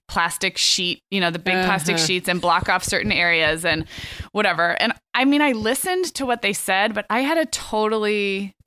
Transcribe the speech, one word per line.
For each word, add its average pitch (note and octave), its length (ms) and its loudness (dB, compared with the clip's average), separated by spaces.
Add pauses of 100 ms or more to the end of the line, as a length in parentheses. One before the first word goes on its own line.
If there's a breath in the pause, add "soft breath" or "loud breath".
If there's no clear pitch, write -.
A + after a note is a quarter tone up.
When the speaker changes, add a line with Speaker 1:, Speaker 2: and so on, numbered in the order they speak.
Speaker 1:
plastic F3 520 -2
sheet, - 420 0 (100)
you G3 80 -2
know, F3 120 2
the E3+ 80 -4
big F#3 260 0
plastic F3 320 0
Speaker 2:
Uh-huh. D#3+ 100 0
Speaker 1:
sheets F3+ 220 -2
and F3+ 140 0
block F3 260 2
off F#3 160 2
certain G3+ 260 0
areas E3 540 2
and D#3+ 220 0 (460 loud breath)
whatever." E3+ 500 2
And A3+ 100 2 (220)
I B3 100 2
mean, C#4+ 160 4
I D4 120 4
listened C4+ 640 -2
to C#4 100 -4
what A#3+ 160 -2
they G3+ 100 0
said, G3+ 400 0
but G#3 160 -6
I A3 120 0
had D4+ 180 0
a D#4+ 80 0
totally G#3 1080 -2 (140)